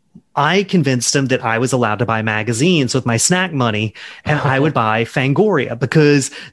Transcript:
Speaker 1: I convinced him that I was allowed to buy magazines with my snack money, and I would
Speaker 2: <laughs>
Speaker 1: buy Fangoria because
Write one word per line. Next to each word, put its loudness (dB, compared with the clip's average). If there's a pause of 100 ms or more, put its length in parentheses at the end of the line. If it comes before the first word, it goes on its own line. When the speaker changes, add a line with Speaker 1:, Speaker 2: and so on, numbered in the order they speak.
(340)
Speaker 1:
I 2
convinced 0
him 0
that -2
I 0
was -2
allowed 0
to -2
buy -2
magazines 0
with -2
my 0
snack 0
money, -2 (320)
and 0
I 0
would 0
Speaker 2:
<laughs> 2
Speaker 1:
buy 0
Fangoria 0
because 2 (220)